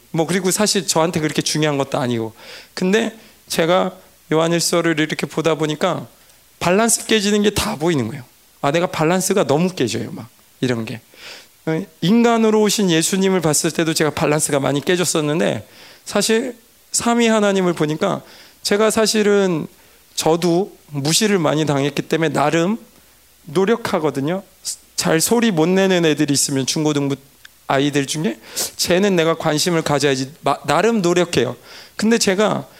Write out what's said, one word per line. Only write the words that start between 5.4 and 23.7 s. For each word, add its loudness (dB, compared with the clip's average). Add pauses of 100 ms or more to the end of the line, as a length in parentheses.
보니까 -2 (520)
밸런스 0
깨지는 2
게 4
다 -4
보이는 -2
거예요. -12 (380)
아, 0
내가 0
밸런스가 0
너무 0
깨져요, -4
막 -14 (320)
이런 -2
게. -12 (680)
어, -4 (160)
인간으로 4
오신 0
예수님을 2
봤을 0
때도 -2
제가 0
밸런스가 0
많이 0
깨졌었는데 -2 (380)
사실 -2 (360)
삼위 2
하나님을 2
보니까 -2 (400)
제가 2
사실은 2 (480)
저도 0 (120)
무시를 0
많이 2
당했기 -2
때문에 -2
나름 0 (640)
노력하거든요. -2 (520)